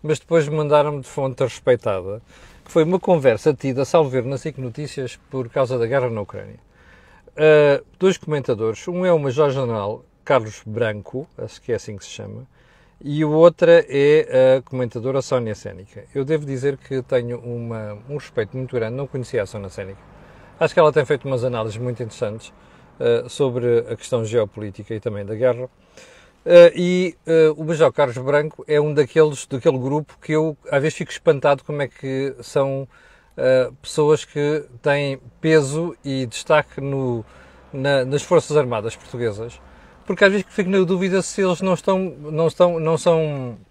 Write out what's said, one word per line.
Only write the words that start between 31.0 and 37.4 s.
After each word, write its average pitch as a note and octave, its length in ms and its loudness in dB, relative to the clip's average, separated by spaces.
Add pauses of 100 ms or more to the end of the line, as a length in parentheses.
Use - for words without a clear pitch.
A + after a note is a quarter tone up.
espantado C#3+ 520 0
como D3 180 -8
é C3 60 -4
que C3+ 540 -6
são, C3+ 460 -4 (500)
ah, B2+ 340 2 (100)
pessoas D3+ 420 0
que D3 420 -4 (160)
têm C#3+ 380 -2 (220)
peso D#3 600 0
e C3+ 220 -4
destaque - 540 -2
no, C3+ 460 -4 (480)